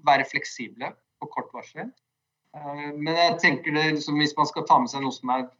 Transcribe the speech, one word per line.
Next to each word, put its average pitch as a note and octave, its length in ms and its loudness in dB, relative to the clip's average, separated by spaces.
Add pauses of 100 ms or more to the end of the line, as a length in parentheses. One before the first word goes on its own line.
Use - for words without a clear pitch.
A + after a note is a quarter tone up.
være C#3 240 6
fleksible B2+ 640 -8 (300)
på D3+ 80 -10
kort - 240 -8
varsel. - 380 -12 (600)
Eh, D3 380 -10
men D3+ 240 -2
jeg E3+ 240 4
tenker D#3 340 2
det, D3+ 200 2
liksom, D3 260 -2
hvis D3 160 2
man D3+ 120 2
skal - 180 -6
ta D#3 140 8
med B2 100 -2
seg C#3 140 -4
noe C3+ 80 -2
som B2 180 -6
er B2+ 160 0 (140)